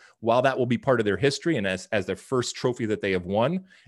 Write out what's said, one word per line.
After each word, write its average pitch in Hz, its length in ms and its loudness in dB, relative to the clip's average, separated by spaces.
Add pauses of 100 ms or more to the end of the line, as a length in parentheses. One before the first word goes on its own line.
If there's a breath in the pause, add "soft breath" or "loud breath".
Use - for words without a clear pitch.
(200 soft breath)
while 117 220 2
that 131 160 2
will 123 80 0
be 120 120 0
part 127 220 2
of 104 60 2
their 98 100 2
history 143 400 0
and 98 100 -2
as, 92 260 -4
as 101 140 0
their 95 100 -4
first - 400 -4
trophy 123 300 -2
that 104 140 -2
they 98 120 0
have 90 140 -2
won 127 380 0 (240 soft breath)